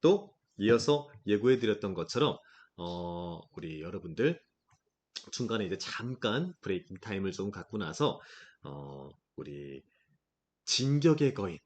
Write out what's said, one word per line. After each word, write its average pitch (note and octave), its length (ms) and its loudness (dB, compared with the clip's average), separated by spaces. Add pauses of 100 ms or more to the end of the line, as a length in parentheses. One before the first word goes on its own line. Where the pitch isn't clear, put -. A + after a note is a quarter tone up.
또 G3 320 6 (240)
이어서 A#2 500 4 (200)
예고해 A2 320 6
드렸던 G#2 340 0
것처럼, A#2+ 440 0 (400)
어, F2 640 -6 (140)
우리 D#2+ 260 -10
여러분들 F#2+ 600 -2 (920)
중간에 A2 340 -2
이제 F#2 120 -4
잠깐 B2+ 840 -4
브레이킹 F#2+ 400 -6
타임을 G2 300 -4
좀 G2 200 -4
갖고 G#2 260 -10
나서, G#2 420 -2 (440)
어, C#2 480 -12 (240)
우리 C#2 480 -12 (840)
진격의 C#3+ 680 4
거인 F2+ 300 -4